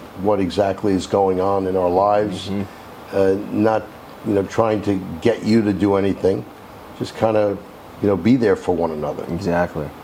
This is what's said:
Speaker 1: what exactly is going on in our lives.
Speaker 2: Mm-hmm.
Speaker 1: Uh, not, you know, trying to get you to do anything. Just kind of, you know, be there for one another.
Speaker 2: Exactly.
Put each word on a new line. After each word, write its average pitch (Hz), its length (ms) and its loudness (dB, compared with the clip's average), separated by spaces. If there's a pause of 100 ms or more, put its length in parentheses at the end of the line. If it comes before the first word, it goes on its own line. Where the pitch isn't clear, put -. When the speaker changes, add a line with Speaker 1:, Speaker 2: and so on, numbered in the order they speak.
(220)
Speaker 1:
what 101 180 2
exactly 98 540 0
is 87 140 -2
going 95 340 2
on 98 240 0
in 92 100 -2
our 90 140 2
lives. 98 600 2
Speaker 2:
Mm-hmm. - 640 -10
Speaker 1:
Uh, 98 180 4 (180)
not, 107 320 2 (420)
you 110 80 0
know, 98 100 2
trying 107 400 0
to 101 120 0 (260)
get - 220 2
you 110 200 4
to 101 100 2
do 98 220 2
anything. 98 500 0 (540)
Just - 160 -8
kind 110 200 2
of, 101 240 2 (420)
you 101 60 2
know, 101 80 4
be 101 200 4
there 110 200 4
for 90 200 0
one 82 160 -2
another. 76 420 -6
Speaker 2:
Exactly. 82 540 -2 (160)